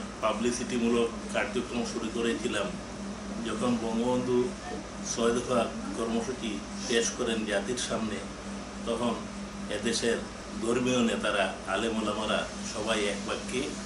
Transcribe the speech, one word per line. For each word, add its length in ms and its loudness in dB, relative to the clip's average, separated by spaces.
পাবলিসিটিমূলক 880 2
কার্যক্রম 580 0
শুরু 220 -2
করেছিলাম। 520 0
যখন 360 2
বঙ্গবন্ধু 680 4
ছয় 160 4
দফা 340 2
কর্মসূচি 640 -2
পেশ 220 4
করেন 340 0
জাতির 320 0
সামনে, 400 -2
তখন 280 2
এদেশের 460 2
ধর্মীয় 360 4
নেতারা, 560 4
আলেম 340 2
ওলামারা 460 0
সবাই 300 2
এক 120 0
বাক্যে, 320 -2